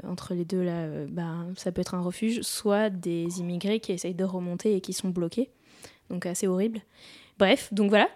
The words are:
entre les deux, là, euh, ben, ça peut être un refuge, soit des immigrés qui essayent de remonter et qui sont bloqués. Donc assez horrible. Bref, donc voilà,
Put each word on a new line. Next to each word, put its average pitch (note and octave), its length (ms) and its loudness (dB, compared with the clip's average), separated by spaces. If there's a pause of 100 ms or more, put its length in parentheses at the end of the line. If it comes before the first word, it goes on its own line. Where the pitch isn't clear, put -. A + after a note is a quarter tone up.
entre F3+ 260 -6
les F3 120 -2
deux, F#3 160 0
là, E3+ 220 0
euh, D3+ 240 -6
ben, E3+ 480 -6
ça - 160 -4
peut F3 100 -4
être F3+ 120 -4
un F3+ 60 -2
refuge, A3 420 -2
soit G#3+ 480 0
des F3 500 -4
immigrés F3 400 -2
qui G#3 120 -4
essayent F3+ 220 -4
de F#3 100 0
remonter F3+ 500 0
et F#3 60 2
qui F#3 140 -6
sont F#3+ 160 -2
bloqués. F3 400 0 (580)
Donc F3+ 180 -6
assez F3+ 220 -2
horrible. G3+ 320 0 (580)
Bref, G3+ 340 6
donc G#3 180 4
voilà, G#3+ 260 8